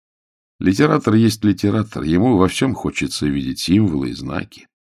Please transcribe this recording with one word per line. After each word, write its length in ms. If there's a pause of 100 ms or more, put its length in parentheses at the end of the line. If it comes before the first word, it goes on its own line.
(580)
Литератор 580
есть 280
литератор, 600
ему 340
во 100
всем 260
хочется 540
видеть 320
символы 520
и 20
знаки. 560 (220)